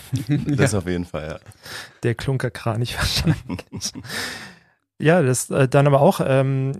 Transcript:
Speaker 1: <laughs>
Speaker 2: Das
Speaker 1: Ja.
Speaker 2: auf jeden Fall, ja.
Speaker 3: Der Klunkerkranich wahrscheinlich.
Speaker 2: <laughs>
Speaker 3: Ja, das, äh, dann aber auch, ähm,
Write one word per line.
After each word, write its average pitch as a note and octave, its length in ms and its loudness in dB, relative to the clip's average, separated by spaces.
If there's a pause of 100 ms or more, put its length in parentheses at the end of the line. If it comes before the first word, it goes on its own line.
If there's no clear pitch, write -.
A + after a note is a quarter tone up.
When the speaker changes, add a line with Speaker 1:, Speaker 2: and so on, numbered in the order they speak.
(280)
Speaker 1:
<laughs> C#3+ 300 -2
Speaker 2:
Das C#3 140 2
Speaker 1:
Ja. G#2 80 0
Speaker 2:
auf E2+ 80 -4
jeden F2 180 -2
Fall, D#2 220 -8
ja. - 240 -12 (520)
Speaker 3:
Der A#2+ 120 0
Klunkerkranich A#2+ 840 -4
wahrscheinlich. - 460 0
Speaker 2:
<laughs> - 580 -10 (960)
Speaker 3:
Ja, D#3+ 240 4
das, B2+ 260 0
äh, C3+ 180 4
dann C#3+ 200 4
aber C#3 140 6
auch, E3 220 4
ähm, C3+ 560 2